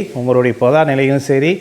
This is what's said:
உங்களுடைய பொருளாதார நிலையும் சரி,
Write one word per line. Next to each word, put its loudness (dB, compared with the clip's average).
உங்களுடைய 0
பொருளாதார 2
நிலையும் 0
சரி, 0